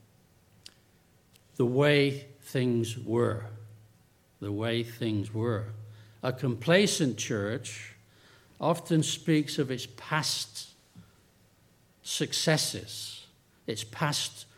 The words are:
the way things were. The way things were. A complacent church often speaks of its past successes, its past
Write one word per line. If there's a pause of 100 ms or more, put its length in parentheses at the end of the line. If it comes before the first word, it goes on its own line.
(1600)
the
way (140)
things
were. (960)
The
way
things
were. (560)
A
complacent
church (640)
often
speaks
of
its (100)
past (1300)
successes, (400)
its
past (100)